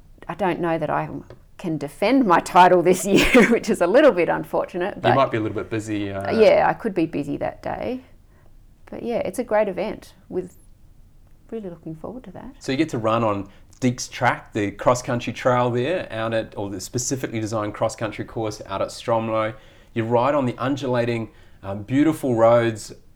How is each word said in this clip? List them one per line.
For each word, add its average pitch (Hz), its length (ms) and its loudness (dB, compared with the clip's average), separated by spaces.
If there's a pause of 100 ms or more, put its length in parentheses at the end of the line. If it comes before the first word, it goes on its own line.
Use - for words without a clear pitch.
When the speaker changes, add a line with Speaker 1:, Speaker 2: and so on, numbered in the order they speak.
(280)
Speaker 1:
I 170 80 -8
don't 180 240 -2
know 165 180 -2
that 151 140 -4
I 151 180 -4 (480)
can 160 220 -6
defend 226 480 0
my - 140 6
title 180 420 6
this 185 220 4
<laughs> - 20 -4
year, - 420 6
which 226 220 0
is 185 100 0
a 170 60 2
little 254 240 6
bit 170 180 2
unfortunate. 165 720 -4
But - 80 2
Speaker 2:
You - 60 4
might 131 160 2
be 117 60 -2
a - 20 0
little 107 160 -4
bit 101 160 -6
busy. 104 400 -4
Uh, 98 200 -6
Speaker 1:
yeah, 180 380 6
I 160 40 2
could 196 200 -6
be 165 140 0
busy 143 300 -4
that - 260 -8
day. - 380 -6 (840)
But - 160 -14
yeah, 233 180 -4
it's - 200 -6
a 247 40 -2
great 214 240 2
event. - 460 -8 (160)
With 180 280 -8 (920)
really 220 200 -10
looking 160 260 -14
forward 190 300 -14
to 208 60 -18
that. - 280 -16
Speaker 2:
So - 120 -8
you 131 60 -2
get 156 120 0
to 135 80 -6
run 110 260 0
on 101 260 -2 (340)
Deeks 123 260 -2
Track, 131 440 -2
the 101 180 -2
cross-country 123 640 -2
trail 123 360 0
there 127 400 -4
out 113 240 -6
at, 110 240 -4
or 101 120 -6
the 98 100 -8
specifically 123 640 -6
designed 107 320 -4
cross-country - 500 -4
course 107 420 -6
out 98 160 -4
at 101 60 -2
Stromlo. 113 680 -2 (400)
You 113 120 -2
ride 127 300 2
on 139 100 0
the 120 120 -4
undulating, 120 760 -2 (320)
um, 98 200 -8
beautiful 143 500 0
roads 113 600 4 (220)